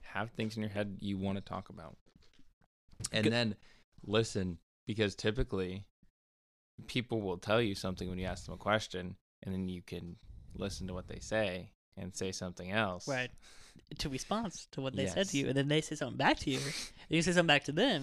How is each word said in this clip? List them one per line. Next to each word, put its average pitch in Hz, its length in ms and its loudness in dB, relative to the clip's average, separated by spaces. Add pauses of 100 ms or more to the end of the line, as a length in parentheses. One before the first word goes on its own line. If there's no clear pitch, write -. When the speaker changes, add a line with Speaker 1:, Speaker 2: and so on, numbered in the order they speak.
Speaker 1:
have 107 300 -6
things 110 240 -2
in 113 80 -4
your 107 80 -2
head 101 280 -2
you 98 180 -2
wanna 98 240 0
talk 92 280 -8
about. 85 260 -14 (1160)
And 110 140 4
Speaker 2:
Good. 110 80 4
Speaker 1:
then 117 220 4 (500)
listen, 101 540 2 (280)
because 104 280 2
typically 98 680 0 (1040)
people 117 340 0
will 90 160 0
tell 107 240 4
you 101 140 2
something 90 340 -2
when 92 100 -2
you 92 60 -2
ask 90 200 -4
them 92 80 -10
a 85 40 -10
question, 92 580 0 (280)
and 95 100 -4
then 92 160 -2
you 90 120 -6
can 87 360 -10 (360)
listen 95 340 -4
to 92 60 -6
what 92 140 -8
they - 120 -10
say 101 520 0 (260)
and 95 180 -8
say 95 160 -2
something 90 400 -6
else. 98 360 0
Speaker 2:
Right. 127 240 -2 (680)
To 160 100 -2
response 196 600 -4
to 143 100 -6
what 131 140 -2
they 135 120 2
said 190 200 0
to 147 100 0
Speaker 1:
Yes. 139 60 2
Speaker 2:
you, 131 40 0
and 135 100 2
then 139 100 4
they 151 140 4
say 156 140 -4
something 120 220 -4
back 180 220 4
to - 120 -4
you, 131 80 2
and 139 140 -2 (360)
you 160 120 4
say 175 100 4
something 175 160 6
back 147 180 8
to 143 60 -4
them, 196 320 4